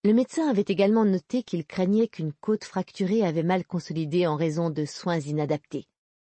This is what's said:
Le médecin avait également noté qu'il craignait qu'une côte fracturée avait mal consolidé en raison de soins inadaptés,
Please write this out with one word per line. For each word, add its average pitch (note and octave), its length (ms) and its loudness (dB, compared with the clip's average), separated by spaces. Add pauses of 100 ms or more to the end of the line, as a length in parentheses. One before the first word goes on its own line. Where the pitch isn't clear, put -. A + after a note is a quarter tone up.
Le G#3 100 4
médecin C4 360 2
avait G3+ 180 2
également G#3 380 4
noté G#3 400 0
qu'il E3+ 200 -4
craignait G3+ 440 0
qu'une D#3 240 -6
côte - 320 -4
fracturée G3 600 -2
avait E3 200 0
mal F3 200 0
consolidé E3 640 -2
en D3+ 80 0
raison E3 340 -2
de D3+ 160 -4
soins E3 360 -4
inadaptés, D3 680 -4 (460)